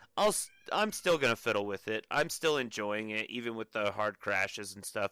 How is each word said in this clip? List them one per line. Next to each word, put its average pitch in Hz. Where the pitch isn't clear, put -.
I'll 208
s-, -
I'm 208
still -
gonna 120
fiddle 104
with 101
it. 110
I'm 139
still 156
enjoying 107
it, 107
even 117
with 110
the 104
hard 104
crashes 98
and 98
stuff. 101